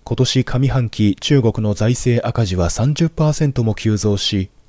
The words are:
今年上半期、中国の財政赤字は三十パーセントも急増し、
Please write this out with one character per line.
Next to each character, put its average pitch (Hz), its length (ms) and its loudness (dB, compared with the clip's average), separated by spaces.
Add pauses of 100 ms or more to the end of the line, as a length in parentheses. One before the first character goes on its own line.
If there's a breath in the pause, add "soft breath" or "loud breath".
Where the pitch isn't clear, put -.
今 113 80 -4
年 131 300 2
上 127 240 0
半 117 200 0
期、 104 300 0
中 143 220 2
国 113 200 0
の 107 120 0
財 107 180 0
政 123 340 0
赤 113 200 0
字 90 100 -2
は 87 140 2
三 120 240 0
十 165 160 0
パ 151 220 0
ー - 20 2
セ 151 140 0
ン 139 40 -2
ト 127 140 0
も 110 100 0
急 107 220 0
増 101 180 0
し、 95 340 -2 (180)